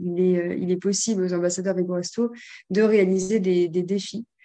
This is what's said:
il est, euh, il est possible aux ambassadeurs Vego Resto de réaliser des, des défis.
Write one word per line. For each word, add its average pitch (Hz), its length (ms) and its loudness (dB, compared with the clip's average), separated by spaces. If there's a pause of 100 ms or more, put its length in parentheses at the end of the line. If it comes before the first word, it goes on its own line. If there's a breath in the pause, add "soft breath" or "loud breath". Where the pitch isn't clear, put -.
il 175 160 -2
est, 185 200 4
euh, 175 200 -4
il 180 100 -2
est 180 120 0
possible 196 420 0
aux 180 100 -2
ambassadeurs 180 420 -2
Vego 180 180 -2
Resto 233 400 -4 (360 loud breath)
de 190 120 2
réaliser 196 580 4
des, 180 300 2
des 175 140 -2
défis. 196 420 -6 (200)